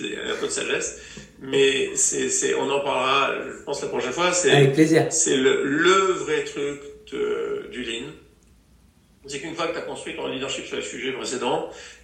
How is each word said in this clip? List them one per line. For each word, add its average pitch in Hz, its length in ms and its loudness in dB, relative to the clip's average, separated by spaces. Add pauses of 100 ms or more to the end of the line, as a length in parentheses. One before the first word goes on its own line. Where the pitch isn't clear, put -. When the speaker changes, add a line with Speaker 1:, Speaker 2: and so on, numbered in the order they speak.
Speaker 1:
et 131 140 -6 (140)
un 110 80 -4
peu - 80 -4
de - 40 -4
sagesse. - 480 -4 (400)
Mais 135 560 2
c'est, 131 340 0
c'est, 127 260 0
on 131 160 0
en 143 80 2
parlera, 131 540 0 (120)
je - 180 -12
pense, - 200 -6
la 139 60 -4
prochaine 127 240 -4
fois. 175 180 2
C'est, 143 180 4
Speaker 2:
Avec 135 240 8
plaisir. 156 380 6
Speaker 1:
c'est - 260 2
le, 131 260 4
le 156 280 4 (220)
vrai 147 300 0
truc 143 380 -6 (300)
de, - 600 -2
du 120 120 -8
Lean. 117 240 -6 (1200)
C'est 139 120 -8
qu'une 165 140 -8
fois 170 140 -2
que 170 80 -2
t'as - 60 -6
construit 139 340 -10
ton 139 120 -6
leadership 131 380 -6
sur 127 120 -8
les - 40 -6
sujets 131 300 -6
précédents, 120 580 -4 (340)